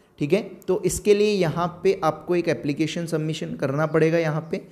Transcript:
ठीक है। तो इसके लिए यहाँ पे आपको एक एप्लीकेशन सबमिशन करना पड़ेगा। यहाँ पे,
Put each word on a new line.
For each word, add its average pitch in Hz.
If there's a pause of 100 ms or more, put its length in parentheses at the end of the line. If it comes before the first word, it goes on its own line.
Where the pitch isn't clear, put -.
(180)
ठीक 147
है। 208 (260)
तो 185
इसके 202
लिए 208
यहाँ 175 (180)
पे 190
आपको 160
एक 175
एप्लीकेशन 151
सबमिशन 156
करना 151
पड़ेगा। 160
यहाँ 156
पे, - (120)